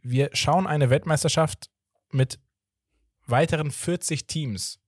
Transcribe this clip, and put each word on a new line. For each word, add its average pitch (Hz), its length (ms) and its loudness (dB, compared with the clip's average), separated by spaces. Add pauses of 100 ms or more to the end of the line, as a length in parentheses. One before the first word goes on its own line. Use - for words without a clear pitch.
Wir 131 320 0
schauen 160 340 2
eine 147 200 2
Weltmeisterschaft 156 800 0 (420)
mit 131 260 0 (880)
weiteren 151 460 0
vierzig - 560 -4
Teams. 127 600 -6